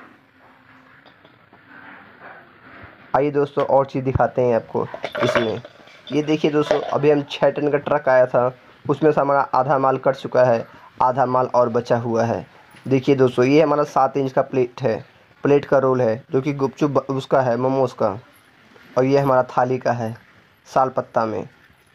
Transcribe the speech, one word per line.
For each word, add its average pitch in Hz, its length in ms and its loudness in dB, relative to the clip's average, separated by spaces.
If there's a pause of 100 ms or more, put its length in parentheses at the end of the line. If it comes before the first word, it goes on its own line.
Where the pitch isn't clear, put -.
(3250)
आइए 143 180 0
दोस्तों, 139 340 -2
और 135 200 2
चीज़ 135 180 -6
दिखाते 131 380 0
हैं 123 140 2
आपको 113 300 -4 (380)
इसमें। 113 380 -2 (500)
ये 147 120 0
देखिए 156 280 0
दोस्तों, 147 300 2
अभी 143 300 0
हम 147 100 2 (100)
छः - 180 0
टन 143 200 -2
का 143 100 2
ट्रक 147 300 -2
आया 127 160 6
था, 127 300 0 (300)
उसमें 147 260 2
से 151 100 2
हमारा 139 200 2 (120)
आधा 131 260 2
माल 131 180 2
कट 131 180 0
चुका 127 280 0
है, 117 220 2 (360)
आधा 127 240 2
माल 127 220 0
और 120 220 2
बचा 120 280 0
हुआ 117 260 -2
है। 113 220 -4 (400)
देखिए 135 300 2
दोस्तों, 127 300 2
ये 143 160 4
हमारा 147 240 2
सात 135 320 0
इंच 135 140 -2
का 139 120 0
प्लेट 127 380 -4
है, 113 220 -2 (400)
प्लेट 139 220 2
का 143 140 2
रोल 131 220 2
है, 113 300 -2
जो 135 100 -2
कि 143 120 -4
गुपचुप 139 380 -2
ब-, 135 180 -2
उसका 135 320 -2
है, 123 160 0
मोमोज 131 360 0
का। 104 240 -2 (800)
और 131 80 2
ये 139 140 2
हमारा 131 320 2
थाली 127 260 0
का 123 160 -4
है 117 220 -8 (520)
साल 131 220 0
पत्ता 127 360 -4
में। 110 220 -6 (480)